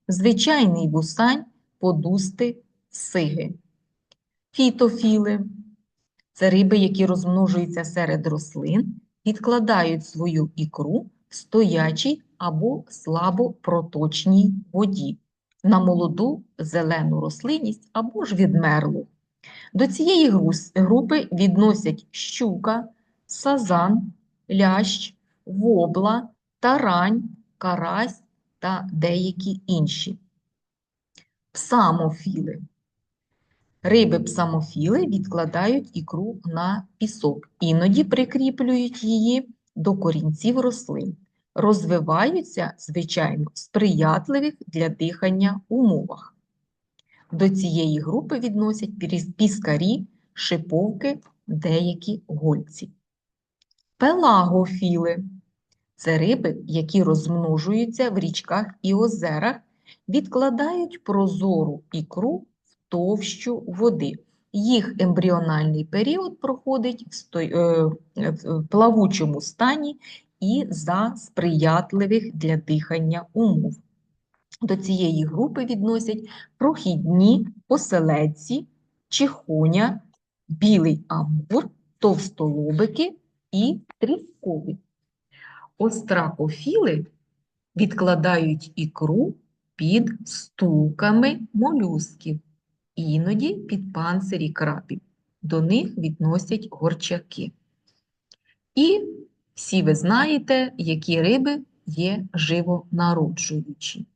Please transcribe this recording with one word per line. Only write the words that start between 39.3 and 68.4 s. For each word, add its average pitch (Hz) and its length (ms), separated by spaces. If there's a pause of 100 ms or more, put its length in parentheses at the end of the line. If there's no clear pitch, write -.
до 190 200
корінців 165 640
рослин. 233 580 (380)
Розвиваються, 180 1200
звичайно, 151 640 (100)
в - 40
сприятливих 202 960 (120)
для 160 220
дихання 190 800
умовах. 226 640 (960)
До 175 160
цієї 165 520
групи 226 380
відносять 214 600
піріз-, 170 340
піскарі, 196 760 (280)
шиповки, 196 840 (280)
деякі 175 800
гольці. 151 640 (1080)
Пелагофіли. 185 1300 (720)
Це 160 220
риби, 175 380 (100)
які 160 360
розмножуються 170 1080
в 190 80
річках 190 480 (160)
і 190 120
озерах, 202 640 (520)
відкладають 269 960
прозору 190 800 (100)
ікру 185 440 (280)
в - 120 (120)
товщу 196 800
води. 180 460 (400)
Їх 208 460
ембріональний 165 840
період 320 560
проходить 254 680
в - 40
сто-, - 260
е, 165 440 (320)
в 156 540